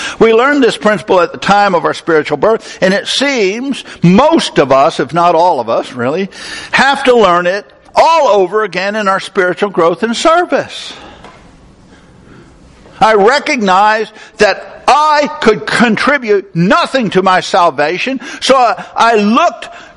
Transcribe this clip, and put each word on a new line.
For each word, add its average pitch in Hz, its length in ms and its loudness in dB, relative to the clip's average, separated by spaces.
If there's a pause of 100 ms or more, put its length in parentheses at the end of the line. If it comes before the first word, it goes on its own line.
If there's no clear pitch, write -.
(200)
We 226 140 4
learned 269 300 2
this 262 140 2
principle 202 420 0
at 170 120 0
the - 60 -12
time 202 380 2
of 156 100 0
our 151 80 -2
spiritual 151 440 -2
birth, 208 440 -2
and 185 140 2
it 170 100 -4
seems 247 800 -2 (200)
most 254 540 4
of 139 140 2
us, 139 280 2
if 143 140 -6
not 170 220 2
all 165 240 2
of 113 100 -4
us, 139 240 -4
really, 147 360 -4 (420)
have 269 320 0
to 247 120 4
learn 180 300 2
it - 260 -6 (220)
all 294 360 2
over 202 340 0
again 196 320 -6
in 214 120 -4
our 190 120 0
spiritual 180 500 -2
growth 175 320 0
and 226 160 -4
service. 320 720 -2 (2000)
I 220 140 4
recognize 214 960 0 (260)
that - 500 -2
I 294 400 2 (160)
could 202 240 0
contribute 220 880 0
nothing 240 560 0
to 185 100 0
my 185 200 2
salvation, 175 800 -2 (220)
so 262 140 2
I, 214 400 0
I 233 220 2
looked 262 520 0 (280)